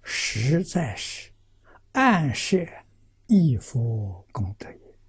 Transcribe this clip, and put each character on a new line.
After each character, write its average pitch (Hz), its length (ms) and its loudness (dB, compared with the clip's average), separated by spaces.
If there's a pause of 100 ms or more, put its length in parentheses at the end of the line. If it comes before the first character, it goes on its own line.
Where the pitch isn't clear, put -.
实 143 600 -2
在 139 320 -4
是 - 360 -14 (600)
暗 190 420 4
摄 175 320 0 (640)
一 165 280 6
佛 107 760 -4
功 98 260 -6
德 - 140 -16
也。 - 260 -20 (100)